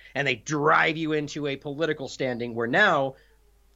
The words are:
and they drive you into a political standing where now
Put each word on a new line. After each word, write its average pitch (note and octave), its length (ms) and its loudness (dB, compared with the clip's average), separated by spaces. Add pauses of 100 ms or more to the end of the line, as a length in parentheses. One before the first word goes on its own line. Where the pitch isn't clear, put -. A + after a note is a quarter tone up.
(160)
and C#3 120 0
they C3 80 2
drive D#3 640 2
you D#3 160 -2
into D3 340 -2
a C#3 80 -2
political D3+ 520 -4
standing A#2+ 480 -4
where A#2 120 0
now D#3 480 2 (600)